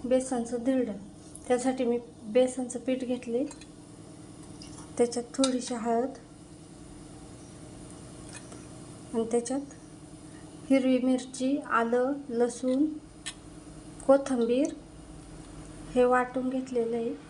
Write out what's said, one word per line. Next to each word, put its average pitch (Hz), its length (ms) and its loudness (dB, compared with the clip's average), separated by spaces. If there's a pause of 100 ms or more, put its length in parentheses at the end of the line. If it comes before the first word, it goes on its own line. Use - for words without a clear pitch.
बेसनचं 247 600 2
धिरडं. 254 280 4 (560)
त्यासाठी 254 360 2
मी 240 140 2 (240)
बेसनचं 247 560 2
पीठ 262 260 0
घेतले, 247 400 0 (1500)
त्याच्यात 240 260 2 (100)
थोडीशी 254 400 2
हळद 233 360 0 (3000)
आणि 226 100 2
त्याच्यात 240 360 0 (1080)
हिरवी 262 280 8
मिरची, 254 600 2
आलं, 233 540 4 (160)
लसूण, 247 560 2 (1200)
कोथिंबीर 269 680 6 (1160)
हे 247 140 6
वाटून 247 440 4
घेतलेलं 247 480 0
आहे 233 180 -2 (160)